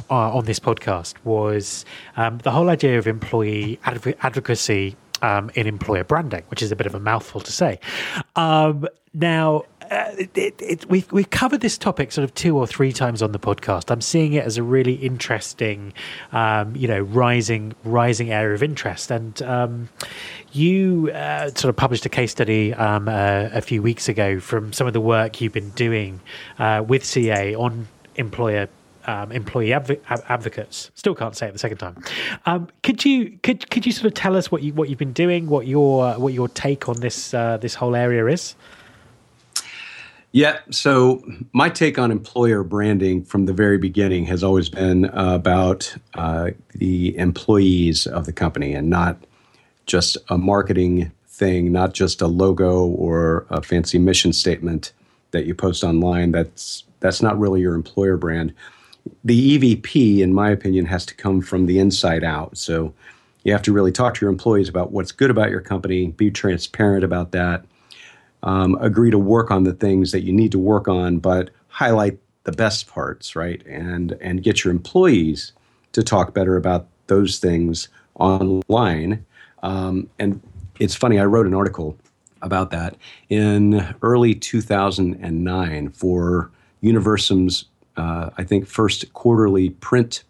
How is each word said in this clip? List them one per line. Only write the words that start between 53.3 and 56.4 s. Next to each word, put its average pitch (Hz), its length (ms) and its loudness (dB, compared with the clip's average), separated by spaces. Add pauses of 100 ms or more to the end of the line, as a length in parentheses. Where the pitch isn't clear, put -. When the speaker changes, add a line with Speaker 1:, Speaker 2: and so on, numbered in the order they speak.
Speaker 2:
a 78 140 -4
fancy 87 360 0
mission 90 340 4
statement 82 600 -2 (380)
that 78 160 -2
you 87 80 -4
post 90 300 -2
online. 87 480 2
That's, - 500 -4 (180)